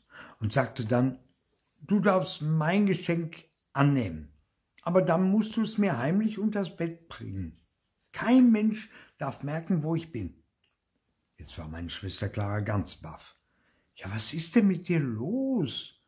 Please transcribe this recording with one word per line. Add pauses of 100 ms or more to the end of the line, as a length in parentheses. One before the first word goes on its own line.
(400)
und
sagte
dann: (640)
„Du
darfst
mein
Geschenk (280)
annehmen, (500)
aber
dann
musst
du
es
mir
heimlich
unters
Bett
bringen. (520)
Kein
Mensch (280)
darf
merken,
wo
ich
bin.“ (920)
Jetzt
war
meine
Schwester
Clara
ganz
baff. (580)
„Ja,
was
ist
denn
mit
dir
los?“,